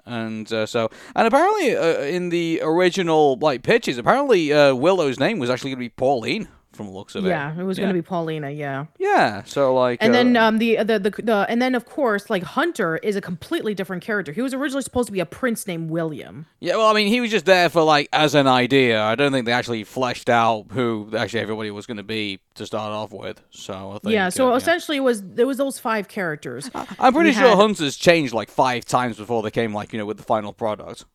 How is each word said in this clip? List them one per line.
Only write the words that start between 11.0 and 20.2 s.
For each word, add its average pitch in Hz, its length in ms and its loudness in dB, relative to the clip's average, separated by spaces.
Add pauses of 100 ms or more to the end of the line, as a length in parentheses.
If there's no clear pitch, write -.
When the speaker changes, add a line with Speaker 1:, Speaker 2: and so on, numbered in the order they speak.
Speaker 2:
the, 202 400 0
and 233 120 0
then, 254 140 0
of 240 100 -4
course, 220 440 -2
like, 190 140 -2
Hunter 233 600 -2
is 202 140 -2
a 202 40 -6
completely 208 520 -6
different 185 300 -8
character. 196 280 -6
He 185 100 -6
was 254 120 -4
originally 269 280 -4
supposed 240 260 -4
to - 40 -12
be 196 80 -4
a 170 60 -2
prince - 420 -6
named 165 220 -6
William. 151 560 -6 (160)
Speaker 1:
Yeah, 170 160 -2
well, 220 100 4
I 214 60 4
mean, 214 140 4
he 240 120 2
was 240 100 -2
just 196 160 0
there 180 220 6
for, 165 160 2
like, 151 300 4
as 147 220 2
an 139 120 6
idea. 123 560 4
I 110 120 2
don't 139 180 2
think 127 120 -2
they 117 60 0
actually 120 320 -2
fleshed 127 460 -4